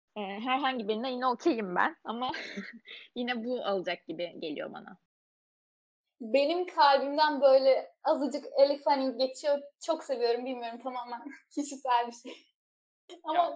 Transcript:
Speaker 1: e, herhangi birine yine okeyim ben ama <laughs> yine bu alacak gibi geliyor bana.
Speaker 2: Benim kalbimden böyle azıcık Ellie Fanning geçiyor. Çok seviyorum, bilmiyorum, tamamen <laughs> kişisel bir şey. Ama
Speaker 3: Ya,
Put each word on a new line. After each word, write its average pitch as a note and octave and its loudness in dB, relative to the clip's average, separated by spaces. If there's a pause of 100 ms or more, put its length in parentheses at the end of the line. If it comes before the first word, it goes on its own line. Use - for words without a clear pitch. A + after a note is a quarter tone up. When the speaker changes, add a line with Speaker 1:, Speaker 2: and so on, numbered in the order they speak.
(160)
Speaker 1:
e, G#3 -8
herhangi A#3+ -2
birine A3+ -2
yine B3 -2
okeyim A3+ 0
ben A3 2
ama A#3+ -6
<laughs> - -12 (320)
yine A#3+ -4
bu B3 -4
alacak F3+ -2
gibi E3 -6
geliyor D3+ -6
bana. D3+ -16 (1200)
Speaker 2:
Benim C#4+ 0
kalbimden C#4+ 4
böyle C4+ 6 (100)
azıcık C#4 0 (140)
Ellie C#4+ 6
Fanning C4 2
geçiyor. C#4+ 0 (280)
Çok D#4+ -2
seviyorum, A#3+ 0
bilmiyorum, A#3+ -8
tamamen A#3+ -8 (160)
<laughs> - -20
kişisel C4 0
bir A#3 -10
şey. - -16 (920)
Ama D#4+ -2
Speaker 3:
Ya, E4 4